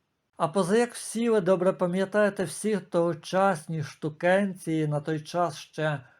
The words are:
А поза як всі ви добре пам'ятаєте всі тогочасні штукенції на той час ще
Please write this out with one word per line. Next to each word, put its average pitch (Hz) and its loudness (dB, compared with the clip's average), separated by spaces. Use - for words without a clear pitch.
А 170 0
поза 190 2
як 233 2
всі 226 -2
ви 214 4
добре 180 4
пам'ятаєте 190 0
всі 202 -4
тогочасні 170 0
штукенції 170 0
на 147 0
той 156 -4
час 170 -2
ще 151 -6